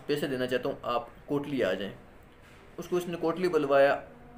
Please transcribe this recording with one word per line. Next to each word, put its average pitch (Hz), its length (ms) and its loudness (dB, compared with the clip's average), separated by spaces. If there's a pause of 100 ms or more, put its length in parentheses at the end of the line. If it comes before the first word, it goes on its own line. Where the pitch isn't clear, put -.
पैसे 147 200 0
देना 127 180 -2
चाहता 123 220 0
हूँ, - 180 -4
आप 120 220 -2 (200)
कोटली 143 340 -2
आ 95 120 2
जाएं। 98 180 -6 (880)
उसको 175 200 -2
इसने 175 180 -4
कोटली 165 320 0
बुलवाया, 143 540 4 (360)